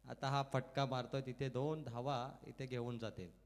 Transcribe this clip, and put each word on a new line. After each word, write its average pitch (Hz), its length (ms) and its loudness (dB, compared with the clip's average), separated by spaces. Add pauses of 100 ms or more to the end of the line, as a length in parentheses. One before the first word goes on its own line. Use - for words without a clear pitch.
आता 127 200 0
हा 139 140 6 (100)
फटका 135 340 4
मारतोय, 127 340 0
तिथे 131 280 -2
दोन 147 340 2
धावा 123 500 -2 (140)
इथे 135 200 -6
घेऊन 120 320 -2
जातील. 101 300 -4 (180)